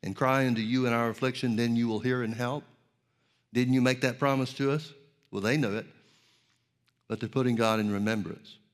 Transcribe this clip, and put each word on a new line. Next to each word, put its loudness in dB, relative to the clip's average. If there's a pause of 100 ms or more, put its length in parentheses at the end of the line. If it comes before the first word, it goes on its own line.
and -6
cry 2
unto 2
you 0
in 2
our 2
affliction, -2
then 0
you 0
will -2
hear -2
and -4
help'?" -6 (880)
Didn't 2
you 6
make 2
that -2
promise 0
to 0
us? -4 (380)
Well, -6
they 0
know 0
it, -6 (1200)
but -6
they're -6
putting 0
God 2
in 0
remembrance. -4 (180)